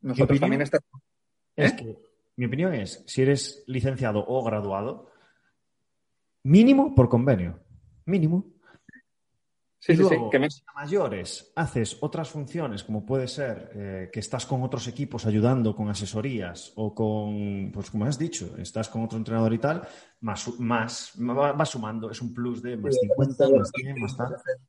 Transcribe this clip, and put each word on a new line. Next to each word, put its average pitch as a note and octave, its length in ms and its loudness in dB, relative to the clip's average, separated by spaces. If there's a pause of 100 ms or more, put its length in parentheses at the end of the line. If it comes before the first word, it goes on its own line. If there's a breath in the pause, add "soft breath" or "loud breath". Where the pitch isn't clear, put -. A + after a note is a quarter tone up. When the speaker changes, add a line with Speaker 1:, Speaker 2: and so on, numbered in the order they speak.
Speaker 1:
Mi - 80 -8
Speaker 2:
Nosotros B2+ 160 4 (140)
Speaker 1:
opinión - 20 4
Speaker 2:
también D#3 220 2
está-, C#3+ 160 0 (760)
Speaker 1:
es D3+ 160 4
Speaker 2:
¿eh? - 40 -6
Speaker 1:
que, A2+ 220 -12 (380)
mi B2 100 -2
opinión D#3+ 280 0
es: G2+ 320 -6
si - 160 0
eres C3+ 440 2
licenciado B2+ 600 0
o B2+ 180 0
graduado, G#2 680 -4 (1300 soft breath)
mínimo C4+ 500 8
por B2 140 8
convenio. A2+ 520 2 (460)
Mínimo. F3 400 2 (1300 soft breath)
Speaker 2:
Sí, - 160 2
Speaker 1:
Y - 20 6
Speaker 2:
sí, F3 80 6
sí, F#3 60 6
Speaker 1:
luego, A#2 200 2
Speaker 2:
que - 80 4
me C#3+ 100 2
Speaker 1:
si - 160 -10
a - 160 -20
mayores C#3+ 760 -4
haces B2+ 440 -2
otras D3+ 300 -6
funciones, C#3+ 540 -8
como G#2+ 200 -6
puede C3 220 -2
ser, B2 480 -6
eh, F#2+ 380 -10
que A2+ 80 -6
estás - 260 -6
con B2+ 160 -2
otros B2 240 -4
equipos A#2 400 -6
ayudando A2 480 4
con G#2+ 140 -4
asesorías G#2 880 -6
o G#2+ 180 -4
con, G#2 800 -4
pues G2+ 180 -10
como G#2+ 140 -2
has C#3+ 120 0
dicho, D3+ 420 -8
estás G#2+ 300 -8
con A2+ 140 -6
otro A2+ 160 -6
entrenador A2+ 340 2
y A2+ 60 0
tal, D#3+ 240 -2 (380 loud breath)
más, G#2+ 280 -6 (120)
más, A#2 600 -2
va, C3 320 0
va D3+ 120 2
sumando, A2 480 -6
es A2 100 -10
un A#2+ 100 -8
plus A#2+ 300 -6
de A#2+ 140 -8
más B2+ 180 -2
Speaker 2:
Sí, G2+ 140 2
Speaker 1:
cincuenta, C3+ 380 4
Speaker 2:
sí, C3+ 80 6
Speaker 1:
más - 200 4
Speaker 2:
sí, B2+ 80 -6
Speaker 1:
cien, C3+ 140 -8
Speaker 2:
sí, B2+ 60 -8
Speaker 1:
más - 140 -6
tal. A#2+ 120 -4 (100)
Speaker 2:
sí. - 120 -10 (180)